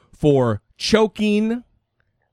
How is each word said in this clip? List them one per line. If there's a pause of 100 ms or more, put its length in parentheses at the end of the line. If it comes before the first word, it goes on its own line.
(120)
for (140)
choking, (680)